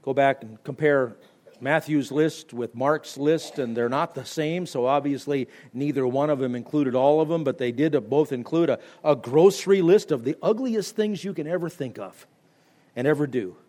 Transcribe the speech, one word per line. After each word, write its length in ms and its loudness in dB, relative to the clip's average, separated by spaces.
Go 100 -4
back 300 2
and 200 -18
compare 540 0
Matthew's 520 -2
list 400 -2
with 220 -6
Mark's 420 -2
list, 420 -2
and 180 -4
they're 120 0
not 260 -2
the 100 -10
same, 420 -6
so 200 -4
obviously 640 -2
neither 340 -2
one 240 0
of 80 0
them 160 -2
included 400 -2
all 260 4
of 80 0
them, 140 -2
but 160 -2
they 140 -2
did 200 0
both 220 2
include 400 0
a, 80 0
a 140 4
grocery 680 4
list 300 4
of 120 -2
the 180 -2
ugliest 520 -2
things 300 -2
you 100 -6
can 120 -6
ever 220 -4
think 300 -8
of 280 -16
and 120 -2
ever 200 2
do. 300 -6